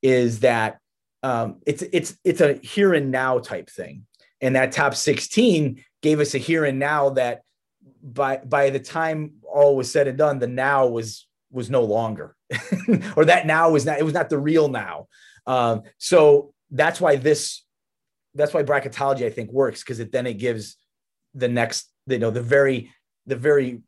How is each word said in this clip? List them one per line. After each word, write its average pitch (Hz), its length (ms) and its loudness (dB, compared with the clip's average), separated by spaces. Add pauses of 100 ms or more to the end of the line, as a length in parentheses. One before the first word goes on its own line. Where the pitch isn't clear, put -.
is 123 400 2
that, 117 380 2 (440)
um, 117 420 -4
it's, 151 260 -4
it's, - 320 -4
it's 170 180 2
a 143 140 4
here 190 380 0
and 139 180 0
now 131 280 0
type 104 300 -12
thing. 87 360 -16 (360)
And 131 140 0
that 131 160 2
top 147 220 0
sixteen 156 880 0 (180)
gave 151 180 2
us 147 160 -2
a - 20 -2
here 160 280 -2
and 135 120 -2
now 143 340 0
that 127 300 -2 (600)
by, 135 340 -4
by 139 320 0
the 135 100 -4
time 156 600 -6
all 143 340 4
was 123 160 -4
said 143 160 2
and 131 100 -6
done, 147 200 2
the 123 100 -4
now 131 380 0
was, 113 420 -6 (220)
was 123 220 -8
no 135 100 2
longer, 110 540 -4 (380)
<laughs> - 420 -2
or 156 100 6
that 160 220 4
now 165 240 4
was 143 140 2
not, 147 120 -2
it 151 60 0
was 156 100 -2
not 170 160 -2
the 156 80 -2
real 151 300 2
now. 92 400 -8 (400)
Um, 117 360 0 (140)
so 147 560 6 (160)
that's 151 320 0
why 156 140 4
this, 143 480 -2 (720)
that's 147 180 -2
why 160 80 0
bracketology, 139 640 -2
I 110 60 -2
think, 113 200 -10
works, 127 320 0
'cause 113 160 -10
it, 113 120 -10
then 127 160 -4
it 117 80 -8
gives 110 420 -6 (560)
the 127 140 -4
next, 120 420 -2 (160)
you 127 140 -2
know, 113 100 0
the 113 120 -6
very, 131 500 2 (340)
the 131 100 -6
very 127 520 0